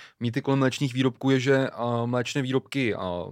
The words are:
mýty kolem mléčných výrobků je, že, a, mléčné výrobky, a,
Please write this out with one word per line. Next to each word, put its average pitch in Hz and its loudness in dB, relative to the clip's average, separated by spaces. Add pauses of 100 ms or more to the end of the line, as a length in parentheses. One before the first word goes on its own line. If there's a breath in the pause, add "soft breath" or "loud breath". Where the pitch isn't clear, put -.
(200 loud breath)
mýty 120 -2
kolem 135 2
mléčných 131 0
výrobků 131 0
je, 131 4
že, 135 2
a, 120 -2
mléčné 123 -2
výrobky, 131 -2
a, 87 -4